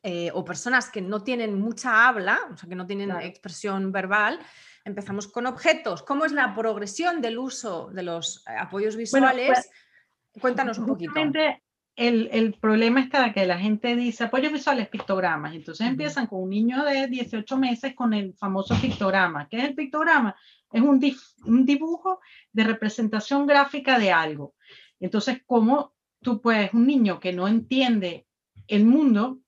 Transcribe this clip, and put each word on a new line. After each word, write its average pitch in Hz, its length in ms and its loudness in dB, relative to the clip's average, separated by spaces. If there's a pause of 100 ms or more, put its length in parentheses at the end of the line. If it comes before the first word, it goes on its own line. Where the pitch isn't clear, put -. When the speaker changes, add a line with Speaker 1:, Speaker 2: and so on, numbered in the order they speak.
Speaker 1:
eh, 170 320 -4
o 180 100 -4
personas 240 460 -2
que 208 100 -8
no 196 220 -4
tienen 220 360 -2
mucha 226 480 2
habla, 220 320 2 (140)
o 165 60 -18
sea, 170 100 -18
que 185 80 -12
no 180 100 -10
tienen 202 220 -6
Speaker 2:
Claro. 175 180 -6
Speaker 1:
expresión 190 680 -6
verbal, 208 480 0 (440)
empezamos 202 420 -8
con 240 200 -6
objetos. 247 560 -2
¿Cómo 285 240 -2
es 285 60 -2
la 254 220 0
progresión 226 680 -4
del 226 160 -4
uso 233 560 -8
de 185 80 -8
los, 170 440 -8
eh, 113 120 -10
apoyos 202 360 -4
Speaker 2:
Bueno, 262 340 2
Speaker 1:
visuales? 254 180 0
Speaker 2:
pues, 247 240 2 (680)
Speaker 1:
Cuéntanos 247 400 -2
un 226 80 -4
poquito. 170 260 -4
Speaker 2:
justamente... 311 500 0 (320)
El, 233 380 0
el 226 220 0
problema 226 460 2
está 262 340 0
que 196 100 2
la 180 140 0
gente 214 360 0
dice, 240 300 -2
"Apoyos 262 260 0
visuales, 285 380 -2
pictogramas". 170 680 -4
Entonces 160 300 -8
Speaker 1:
Ujú. 247 60 0
Speaker 2:
empiezan 269 360 -4
con 190 160 -6
un 185 60 -6
niño 233 380 0
de 269 200 0
dieciocho 247 520 -4
meses 262 360 0
con 226 200 0
el 196 200 -4
famoso 190 460 -2
pictograma. 190 680 0
¿Qué 226 120 -8
es 262 60 0
el 294 100 -4
pictograma? 302 600 2 (380)
Es 226 80 2
un 277 180 6
dif-, 262 360 -2 (100)
un 247 220 6
dibujo 330 540 0 (300)
de 220 140 2
representación 220 840 -2
gráfica 277 520 4
de 196 120 4
algo. 156 440 -2 (460)
Entonces, 214 440 -4
¿cómo 247 480 2 (300)
tú 233 180 -2
puedes, 214 320 2
un 233 140 6
niño 233 340 4
que 180 140 -4
no 180 120 -2
entiende 226 800 0 (420)
el 208 180 6
mundo 262 600 4